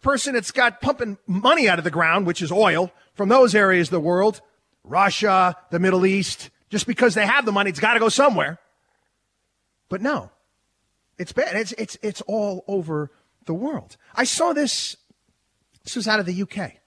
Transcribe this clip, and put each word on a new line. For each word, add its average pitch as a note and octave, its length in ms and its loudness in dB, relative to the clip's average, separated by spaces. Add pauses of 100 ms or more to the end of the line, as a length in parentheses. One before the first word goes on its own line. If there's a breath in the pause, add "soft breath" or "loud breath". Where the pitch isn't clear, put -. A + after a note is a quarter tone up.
person C#4 320 -2
that's A#3 200 -4
got B3 280 0
pumping A#3+ 460 -4
money B3 420 2
out F3 100 2
of D#3+ 60 -6
the E3+ 60 -2
ground, E3+ 340 2
which F3 160 -2
is D#3+ 120 -6
oil, F3+ 400 2 (220 soft breath)
from G3 140 -2
those B3 240 6
areas F#3 360 4
of - 20 -6
the F3 100 0
world, F3+ 400 0 (440)
Russia, F#3 720 2 (140)
the E3+ 100 -2
Middle F#3 260 2
East. F#3+ 440 -2 (200)
Just G#3 160 -4
because A#3+ 280 2
they G#3 120 0
have B3+ 180 2
the A3 60 -2
money, G3+ 180 0
it's E3 120 -6
gotta A3+ 180 2
go A3 100 2
somewhere. F3+ 520 2 (1300)
But F#3 120 -8
no, G#3 300 -4 (880)
it's F3 140 -12
bad. C4+ 240 -2
It's, G#3+ 160 -6
it's, - 280 -10
it's G#3 220 -8
all G3+ 460 -6
over D#3 420 -4 (360)
the E3 80 -6
world. A#3 420 -8 (180 soft breath)
I A#3+ 80 0
saw D#4+ 300 0
this, - 440 -4 (840)
this - 140 -12
was G#3 100 -6
out G#3+ 140 2
of F3+ 60 -4
the F3+ 80 -6
U F#3+ 120 -4
K - 400 -12